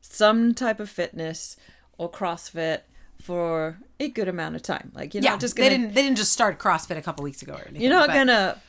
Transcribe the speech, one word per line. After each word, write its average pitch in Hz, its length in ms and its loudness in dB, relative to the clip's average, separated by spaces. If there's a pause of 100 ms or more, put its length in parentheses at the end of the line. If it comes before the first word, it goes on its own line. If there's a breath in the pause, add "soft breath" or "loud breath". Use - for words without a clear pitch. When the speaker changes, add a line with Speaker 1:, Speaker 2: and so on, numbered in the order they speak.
Speaker 1:
some 226 540 4
type 226 260 -2
of 208 100 -10
fitness 165 640 -8 (420 soft breath)
or 170 120 -6
CrossFit 165 720 -6 (400 soft breath)
for 165 580 -2 (220)
a 285 80 -4
good 226 200 -4
amount 165 280 -6
of - 60 -10
time. - 320 -8
Like, 143 200 -12
you're 202 80 -2
Speaker 2:
Yeah, - 80 4
Speaker 1:
not 208 100 -2
just 240 160 -4
Speaker 2:
they 240 60 2
Speaker 1:
gonna 269 160 4
Speaker 2:
didn't, 220 160 -2
they 269 80 4
didn't 269 160 2
just 214 140 2
start 214 260 2
CrossFit 170 380 0
a 160 60 -10
couple 151 200 -8
weeks 143 200 -8
ago 147 120 -14
or 143 80 -14
anything, - 200 -12
Speaker 1:
You're 254 80 4
not 339 180 6
Speaker 2:
but - 60 0
Speaker 1:
gonna 247 540 4